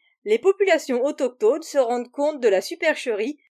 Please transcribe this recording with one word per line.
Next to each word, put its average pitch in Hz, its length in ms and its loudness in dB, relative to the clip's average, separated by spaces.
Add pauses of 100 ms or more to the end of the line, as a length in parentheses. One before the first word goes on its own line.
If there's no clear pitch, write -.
(260)
les 214 140 0
populations 330 640 2
autochtones 277 600 0
se - 140 -10
rendent 247 320 0
compte 294 300 -4
de 240 80 2
la 190 140 4
supercherie, 285 760 -4 (140)